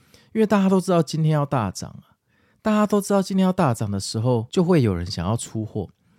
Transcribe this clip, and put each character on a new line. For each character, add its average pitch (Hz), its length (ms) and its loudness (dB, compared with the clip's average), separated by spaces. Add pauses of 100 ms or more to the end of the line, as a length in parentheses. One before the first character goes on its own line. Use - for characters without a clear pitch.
(320)
因 220 80 -2
为 220 60 2
大 202 160 2
家 190 80 2
都 190 100 4
知 185 120 -2
道 170 100 4
今 160 220 -2
天 156 80 2
要 151 120 0
大 120 280 -2
涨 - 180 -12
啊， - 240 -20 (480)
大 214 100 0
家 214 140 2
都 208 160 2
知 202 140 0
道 196 60 4
今 190 140 -4
天 190 80 4
要 185 80 4
大 165 220 2
涨 107 160 -4
的 98 100 -4
时 113 200 -6
候， 117 320 0
就 185 120 2
会 165 200 4
有 104 100 2
人 87 100 -4
想 87 220 -6
要 107 100 0
出 110 300 -8
货。 101 240 -8 (300)